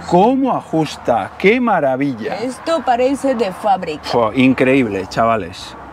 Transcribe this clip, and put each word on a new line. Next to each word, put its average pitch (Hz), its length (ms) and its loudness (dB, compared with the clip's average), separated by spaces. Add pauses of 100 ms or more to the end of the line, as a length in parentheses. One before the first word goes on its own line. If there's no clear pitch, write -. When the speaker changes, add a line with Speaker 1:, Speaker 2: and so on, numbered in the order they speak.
Speaker 1:
sí. - 100 -16
Speaker 2:
cómo 240 460 4
ajusta, 123 840 -2
qué 226 220 2
maravilla. 143 760 0
Speaker 1:
Esto 262 480 -4
parece 262 520 0
de 208 160 -2
fábrica. 185 500 -2
Speaker 2:
Fua, 110 320 0
increíble, 127 760 2
chavales, 113 680 -2 (160)